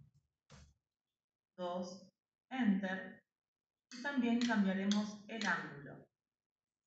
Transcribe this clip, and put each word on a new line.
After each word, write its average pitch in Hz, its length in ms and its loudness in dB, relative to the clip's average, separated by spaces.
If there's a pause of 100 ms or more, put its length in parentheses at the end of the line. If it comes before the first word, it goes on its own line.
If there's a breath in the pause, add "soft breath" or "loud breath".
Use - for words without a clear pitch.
(1600)
Dos, 180 560 -4 (380)
enter. 190 760 0 (680)
Y 247 100 -12
también 240 380 2
cambiaremos 208 880 2
el 214 180 -4
ángulo. 143 600 -4 (800)